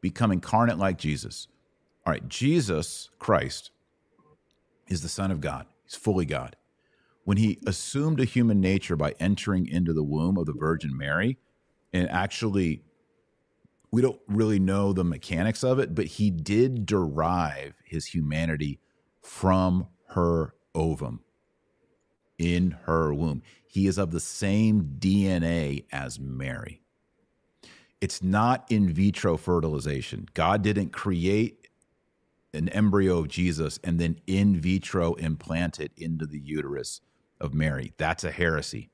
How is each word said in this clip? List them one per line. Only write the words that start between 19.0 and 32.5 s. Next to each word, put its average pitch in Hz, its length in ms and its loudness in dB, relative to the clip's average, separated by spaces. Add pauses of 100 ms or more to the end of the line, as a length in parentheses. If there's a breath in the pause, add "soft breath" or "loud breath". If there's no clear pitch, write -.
from 92 680 2 (220)
her 85 440 0 (200)
ovum, 71 460 -2 (1160)
in 87 460 2
her 80 280 2
womb. 73 300 -2 (240 soft breath)
He 95 200 0
is 95 120 0
of 95 120 -2
the 82 100 -4
same 101 760 2
D 98 280 4
N 92 180 2
A 80 480 -2
as 67 260 -8
Mary. 65 640 -10 (1200 loud breath)
It's - 220 -6
not 110 480 2
in 104 220 4
vitro 92 440 2
fertilization. 73 1000 -2
God 95 280 2
didn't 98 300 0
create 98 760 -2 (840)